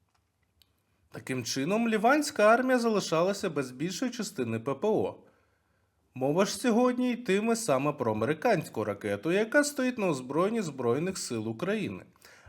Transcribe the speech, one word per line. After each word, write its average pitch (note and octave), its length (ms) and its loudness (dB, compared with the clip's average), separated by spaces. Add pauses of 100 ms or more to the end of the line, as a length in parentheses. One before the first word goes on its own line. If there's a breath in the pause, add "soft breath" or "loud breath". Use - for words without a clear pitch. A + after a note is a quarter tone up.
(1120)
Таким B2+ 320 -6
чином, G3 440 -2
ліванська A3+ 540 2
армія B3 360 6
залишалася G3 720 0
без C#3 200 -2
більшої F3 400 -4
частини B2 480 -4
П C3+ 160 -4
П G#3 140 -2
О. A2 260 0 (1000 soft breath)
Мова D3 300 2
ж - 120 -4
сьогодні B3 560 2
йтиме A3+ 440 0
саме C#3+ 360 0
про A2+ 200 0
американську C#3 720 0
ракету, G2+ 480 -4
яка A3+ 320 2
стоїть B3+ 340 -4
на G3+ 80 0
озброєнні E3 560 0
Збройних D3 560 -2
сил A2 300 -4
України, A2+ 560 -4 (440 loud breath)